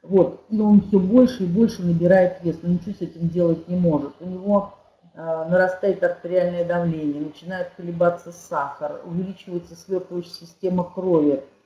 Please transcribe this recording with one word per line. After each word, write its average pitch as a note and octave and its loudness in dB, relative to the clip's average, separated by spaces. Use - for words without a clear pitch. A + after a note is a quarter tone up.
Вот. F3+ 2
И G#3+ 0
он G#3 8
всё G3 2
больше G3+ 4
и F3+ -2
больше F#3+ 0
набирает F3 4
вес, E3+ -4
но F3 -4
ничего F3+ -2
с - -10
этим E3 -6
делать E3 0
не F3 -4
может. D3+ 0
У F3 -16
него, G3 -2
а, D#3+ -6
нарастает F#3 0
артериальное F3 -2
давление, D#3+ -2
начинает F3 -10
колебаться F3 -6
сахар, D3 -10
увеличивается F3 -10
свертывающая F3+ -8
система F3+ -4
крови. D#3 0